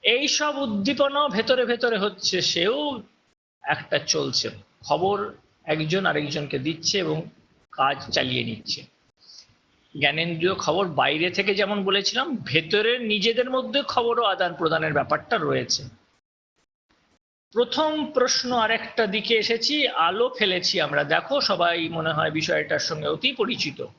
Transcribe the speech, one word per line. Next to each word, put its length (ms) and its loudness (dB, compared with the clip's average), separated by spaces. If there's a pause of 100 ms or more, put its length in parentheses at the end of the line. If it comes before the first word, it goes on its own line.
এই 260 4
সব 300 0
উদ্দীপনা 680 0
ভেতরে 380 0
ভেতরে 320 0
হচ্ছে, 440 -2
সেও 600 -2 (640)
একটা 360 -2
চলছে, 500 -2 (320)
খবর 520 0 (300)
একজন 420 0
আরেকজনকে 540 -2
দিচ্ছে 400 -2
এবং 220 -2 (500)
কাজ 260 2 (140)
চালিয়ে 320 0
নিচ্ছে। 380 -6 (1160)
জ্ঞানেন্দ্রিয় 560 2
খবর 320 0
বাইরে 420 2
থেকে 260 0
যেমন 280 0
বলেছিলাম, 520 0
ভেতরের 680 0
নিজেদের 480 0
মধ্যে 380 -2
খবরও 360 0
আদান 300 0
প্রদানের 400 0
ব্যাপারটা 440 0
রয়েছে। 460 0 (1700)
প্রথম 600 2
প্রশ্ন 420 2
আরেকটা 540 2
দিকে 300 0
এসেছি, 500 2
আলো 420 2
ফেলেছি 520 0
আমরা। 220 2
দেখো, 380 2
সবাই 480 2
মনে 240 -2
হয় 180 0
বিষয়টার 480 0
সঙ্গে 280 -2
অতি 240 0
পরিচিত। 540 -4 (140)